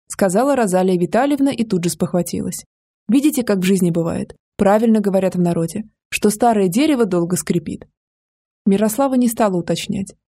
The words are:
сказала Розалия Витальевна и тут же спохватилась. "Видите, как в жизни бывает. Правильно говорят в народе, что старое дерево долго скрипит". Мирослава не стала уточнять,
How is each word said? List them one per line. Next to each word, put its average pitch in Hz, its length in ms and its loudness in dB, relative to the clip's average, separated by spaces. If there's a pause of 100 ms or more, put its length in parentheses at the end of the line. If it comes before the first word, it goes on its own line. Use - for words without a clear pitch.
сказала 220 480 0
Розалия 185 420 0
Витальевна 269 540 0
и 226 120 -4
тут 190 200 -4
же 175 60 0
спохватилась. 175 760 -6 (420)
"Видите, 262 360 2
как 202 160 0
в 180 40 -4
жизни 185 280 2
бывает. 165 440 -4 (220)
Правильно 220 420 4
говорят 190 360 0
в 180 40 -2
народе, 170 440 -2 (260)
что - 200 0
старое 208 380 2
дерево 240 380 2
долго 180 300 0
скрипит". - 520 -6 (800)
Мирослава 214 500 2
не 247 120 2
стала 226 280 0
уточнять, 175 600 -6 (160)